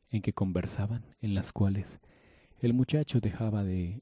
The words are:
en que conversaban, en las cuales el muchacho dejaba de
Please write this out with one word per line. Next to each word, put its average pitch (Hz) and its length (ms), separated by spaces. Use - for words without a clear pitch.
en 107 120
que 101 120
conversaban, 98 680
en 104 140
las 95 180
cuales 98 460
el 117 140
muchacho 131 480
dejaba 107 420
de 92 380